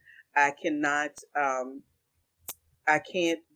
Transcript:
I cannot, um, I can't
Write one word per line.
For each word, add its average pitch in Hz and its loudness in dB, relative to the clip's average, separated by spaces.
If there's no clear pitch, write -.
I 170 4
cannot, 147 0
um, 135 -2
I 151 4
can't 165 -2